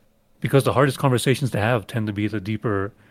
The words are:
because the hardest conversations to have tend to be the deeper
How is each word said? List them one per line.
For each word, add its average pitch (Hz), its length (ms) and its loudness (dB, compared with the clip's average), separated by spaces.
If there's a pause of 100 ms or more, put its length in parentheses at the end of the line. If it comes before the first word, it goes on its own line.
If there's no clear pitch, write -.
(400)
because - 240 2
the 131 100 0
hardest 135 260 2
conversations 127 520 2
to 110 80 -2
have 110 280 0
tend 110 200 -4
to 107 60 -4
be 104 140 -2
the 104 120 -6
deeper 104 520 -4 (200)